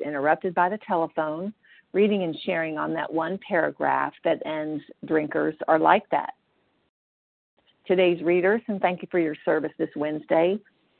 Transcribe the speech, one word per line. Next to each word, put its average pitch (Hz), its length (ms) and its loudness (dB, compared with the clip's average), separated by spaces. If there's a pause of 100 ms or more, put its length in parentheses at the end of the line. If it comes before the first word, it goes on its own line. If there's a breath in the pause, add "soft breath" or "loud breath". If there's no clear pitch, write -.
interrupted 151 500 0
by 180 140 2
the 208 120 -4
telephone." 165 720 -4 (400 soft breath)
Reading 202 300 4
and 160 100 -2 (120)
sharing 160 320 -2
on 156 160 -4
that 151 180 -4
one 160 280 -2
paragraph 147 760 0 (100)
that 160 220 0
ends, 156 360 -6 (220)
"Drinkers 156 540 -2 (100)
are 160 100 6
like 160 320 4
that." - 260 -4 (1500)
Today's 180 380 2
readers, 180 440 2
and 202 120 -4
thank 180 220 0
you 175 100 -14
for 180 80 2
your 156 240 0
service 156 340 0
this 160 160 -4
Wednesday. 156 640 0 (420)